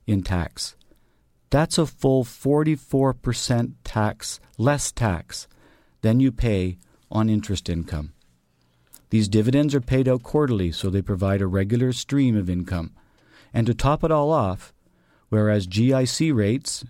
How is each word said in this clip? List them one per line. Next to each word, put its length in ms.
in 180
tax. 520
That's 280
a 80
full 380
forty-four 920
percent 720
tax, 540
less 340
tax 560
than 180
you 120
pay 460
on 200
interest 400
income. 420
These 200
dividends 440
are 80
paid 260
out 160
quarterly, 480
so 180
they 120
provide 400
a 60
regular 460
stream 420
of 140
income. 420
And 140
to 60
top 300
it 80
all 200
off, 420
whereas 380
G 260
I 100
C 280
rates 580